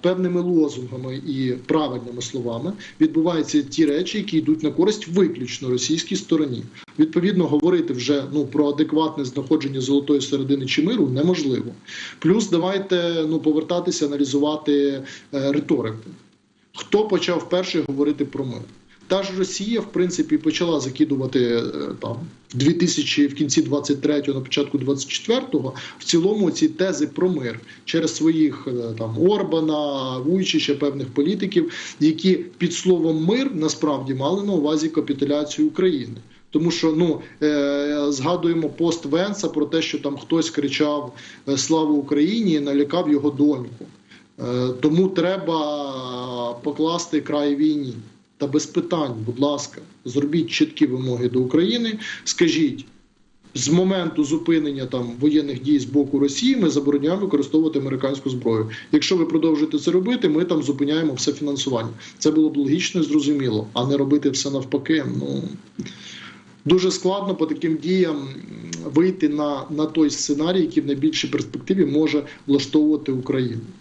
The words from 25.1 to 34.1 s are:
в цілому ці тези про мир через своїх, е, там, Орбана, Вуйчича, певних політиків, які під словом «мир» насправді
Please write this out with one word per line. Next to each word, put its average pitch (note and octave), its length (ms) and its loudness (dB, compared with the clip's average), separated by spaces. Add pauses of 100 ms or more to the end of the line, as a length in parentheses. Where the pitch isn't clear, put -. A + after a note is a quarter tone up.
в - 40 -18
цілому F#3 480 2
ці D#3 160 2
тези D#3 400 0
про F3+ 220 0
мир B2 300 -4 (260)
через D#3+ 300 0
своїх, D#3 520 2
е, C3 40 -4 (260)
там, A2+ 320 2
Орбана, D3+ 880 0
Вуйчича, D3+ 580 0
певних C#3 320 -2
політиків, E3+ 640 0 (280)
які D#3+ 340 4
під E3 400 -2
словом D#3+ 520 2
«мир» B3 300 0
насправді D3 580 -2